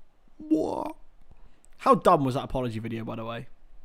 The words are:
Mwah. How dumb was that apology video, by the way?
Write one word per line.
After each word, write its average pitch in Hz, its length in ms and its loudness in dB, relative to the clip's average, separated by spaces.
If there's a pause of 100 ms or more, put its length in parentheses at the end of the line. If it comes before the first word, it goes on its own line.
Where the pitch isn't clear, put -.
(420)
Mwah. 311 540 0 (840)
How 269 160 8
dumb 180 280 6
was 127 120 0
that 127 100 -2
apology 120 340 -2
video, 113 240 -6
by 117 120 -8
the 113 100 -8
way? 117 220 -8 (360)